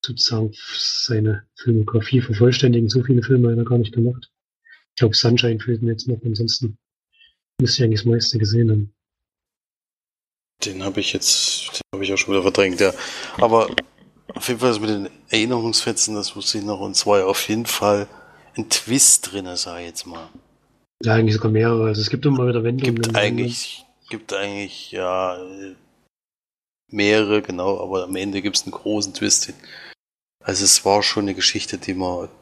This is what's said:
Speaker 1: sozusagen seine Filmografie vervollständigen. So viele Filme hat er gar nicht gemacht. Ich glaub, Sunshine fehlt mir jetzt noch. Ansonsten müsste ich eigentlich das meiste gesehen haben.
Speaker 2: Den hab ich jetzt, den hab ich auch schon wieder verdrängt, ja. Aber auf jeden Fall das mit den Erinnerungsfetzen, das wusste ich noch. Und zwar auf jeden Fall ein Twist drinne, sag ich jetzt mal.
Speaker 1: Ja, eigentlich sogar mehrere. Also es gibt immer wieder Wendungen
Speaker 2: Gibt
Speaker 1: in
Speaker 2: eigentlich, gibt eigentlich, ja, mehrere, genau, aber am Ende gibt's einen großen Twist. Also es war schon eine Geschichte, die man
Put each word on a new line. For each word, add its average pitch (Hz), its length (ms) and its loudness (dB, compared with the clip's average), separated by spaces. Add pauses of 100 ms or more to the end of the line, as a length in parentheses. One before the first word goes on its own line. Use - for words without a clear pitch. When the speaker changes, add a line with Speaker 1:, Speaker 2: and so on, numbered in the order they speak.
Speaker 1:
sozusagen 110 480 -2
seine - 1000 -2
Filmografie 113 680 2
vervollständigen. 120 680 4
So 123 140 2
viele 123 200 4
Filme 123 280 4
hat 113 60 2
er 117 80 0
gar 123 120 2
nicht 110 160 0
gemacht. 123 380 -2 (640)
Ich - 60 -12
glaub, 107 140 4
Sunshine 117 440 2
fehlt 117 220 -2
mir 117 100 0
jetzt 110 160 -6
noch. 117 160 -2
Ansonsten 113 540 -2 (840)
müsste 131 220 2
ich 120 40 4
eigentlich 110 160 2
das - 100 -4
meiste 117 280 0
gesehen 110 320 4
haben. 104 220 0 (1700)
Speaker 2:
Den 95 180 -8
hab 98 140 -6
ich 98 160 -4
jetzt, - 600 -2
den - 80 -8 (120)
hab 98 80 -6
ich 98 100 -2
auch 98 60 0
schon 98 160 -2
wieder 98 100 4
verdrängt, 95 380 2
ja. 95 120 4 (440)
Aber 113 360 4 (600)
auf - 140 -8
jeden 120 120 -2
Fall 127 100 4
das 110 100 0
mit 107 100 -2
den 101 200 -2 (200)
Erinnerungsfetzen, 113 840 0
das 104 200 -6
wusste 104 220 -4
ich 101 80 -6
noch. 101 160 -4
Und 98 140 -6
zwar 101 320 4
auf - 200 0
jeden 110 180 -2
Fall 101 420 2 (500)
ein 110 120 -8
Twist - 600 2
drinne, 90 260 -8
sag 87 220 -8
ich 87 80 -12
jetzt - 180 -14
mal. 85 240 -16 (720)
Speaker 1:
Ja, 113 120 2
eigentlich 110 220 4
sogar 110 160 0
mehrere. 113 360 4
Also 107 140 0
es - 80 -2
gibt 139 160 -2
immer 131 220 4
wieder 120 160 0
Wendungen 123 320 0
Speaker 2:
Gibt 113 120 -2
Speaker 1:
in 113 80 -2
Speaker 2:
eigentlich, 120 720 -2 (240)
gibt 107 240 -12
eigentlich, 101 580 -8
ja, 92 460 -4 (1500)
mehrere, 107 500 2
genau, 92 400 -4
aber 92 220 -4
am 92 140 -8
Ende 98 240 -4
gibt's 98 220 -2
einen - 100 -12
großen 101 400 -4
Twist. - 400 -2 (880)
Also 98 220 -2
es - 180 4
war 101 200 4
schon 104 200 -2
eine 98 120 -2
Geschichte, 92 420 -2
die - 160 -8
man 90 340 -4 (140)